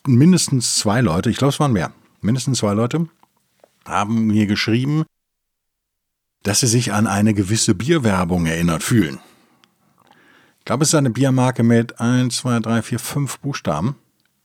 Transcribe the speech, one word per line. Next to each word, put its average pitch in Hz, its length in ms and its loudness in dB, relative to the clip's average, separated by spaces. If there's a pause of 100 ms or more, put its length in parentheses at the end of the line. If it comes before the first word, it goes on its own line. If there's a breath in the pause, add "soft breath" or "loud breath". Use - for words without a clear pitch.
mindestens 139 720 2
zwei 202 240 0
Leute, 123 300 0
ich 101 60 -2
glaube, 139 140 2
es - 100 -4
waren 147 120 0
mehr, 82 200 -2 (300)
mindestens 123 360 -2
zwei 104 140 0
Leute 120 340 -2 (800)
haben 107 420 -2
mir 107 200 2
geschrieben, 127 580 0 (1400)
dass 101 180 -2
sie 139 60 2
sich 120 260 0
an 107 140 2
eine 104 280 2
gewisse 101 420 0
Bierwerbung 92 680 0
erinnert 82 360 0
fühlen. 82 380 2 (1400 soft breath)
Ich - 60 -20
glaube, 120 180 -2
es 151 60 2
ist - 80 2
eine 139 140 2
Biermarke 127 520 0
mit 117 380 2
eins, 123 380 0
zwei, 120 200 -2
drei, 113 240 -2
vier, 117 160 -6
fünf - 400 -6
Buchstaben. 95 560 -4 (500)